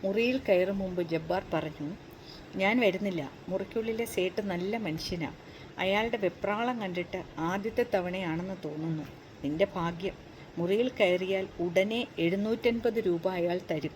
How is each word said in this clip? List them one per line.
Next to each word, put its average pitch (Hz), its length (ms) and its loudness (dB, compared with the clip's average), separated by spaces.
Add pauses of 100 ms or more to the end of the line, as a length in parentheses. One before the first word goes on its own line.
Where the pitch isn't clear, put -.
മുറിയിൽ 233 460 2
കയറും 190 280 6
മുമ്പ് 185 240 -2
ജബ്ബാർ 165 520 0
പറഞ്ഞു, 156 420 -4 (600)
"ഞാൻ 202 240 4
വരുന്നില്ല. 185 520 2 (180)
മുറിക്കുള്ളിലെ 220 560 -2
സേട്ട് 185 360 0
നല്ല 196 360 -2
മനുഷ്യനാ. 165 560 -2 (440)
അയാളുടെ 214 400 2
വെപ്രാളം 214 640 0
കണ്ടിട്ട് 180 420 -4 (140)
ആദ്യത്തെ 202 560 0
തവണയാണെന്ന് 180 600 0 (120)
തോന്നുന്നു. 156 380 -2 (400)
നിന്റെ 151 320 2
ഭാഗ്യം. 170 380 -4 (440)
മുറിയിൽ 202 320 2
കയറിയാൽ 190 580 2 (120)
ഉടനെ 190 480 2 (120)
എഴുന്നൂറ്റൻപത് 220 800 2
രൂപ 175 300 2
അയാൾ 175 300 0 (120)
തരും. 156 240 -2